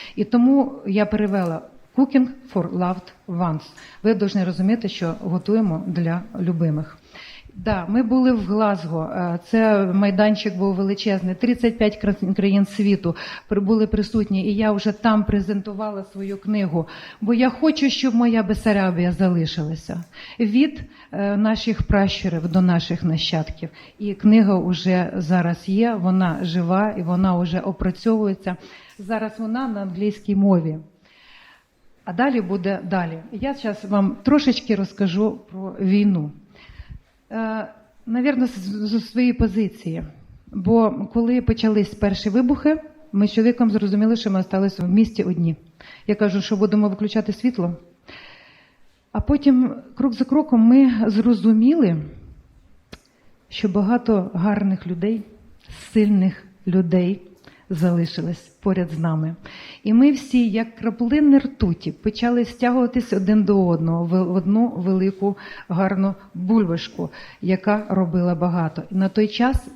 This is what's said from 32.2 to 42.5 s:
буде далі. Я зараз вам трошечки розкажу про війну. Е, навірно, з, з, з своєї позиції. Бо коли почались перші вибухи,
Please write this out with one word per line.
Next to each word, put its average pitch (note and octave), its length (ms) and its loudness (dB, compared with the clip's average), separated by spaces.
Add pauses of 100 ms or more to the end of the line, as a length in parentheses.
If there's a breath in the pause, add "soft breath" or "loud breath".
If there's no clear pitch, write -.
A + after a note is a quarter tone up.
буде F#3+ 400 -4 (100)
далі. E3+ 280 -2 (140)
Я C4 220 -6
зараз G#3+ 300 -8
вам G3 380 0
трошечки C4+ 520 2
розкажу G3 640 -2 (120)
про F#3+ 300 -12
війну. F#3+ 500 2 (1000 loud breath)
Е, A3 360 -6 (400)
навірно, B3 400 0
з, A#3+ 40 -2
з, G#3 500 -4
з A3+ 100 -12
своєї B3 220 2
позиції. F#3+ 680 -2 (500)
Бо G#3 600 2
коли A#3 300 0
почались A3 520 0
перші G3+ 360 -2
вибухи, C#4 500 2 (320)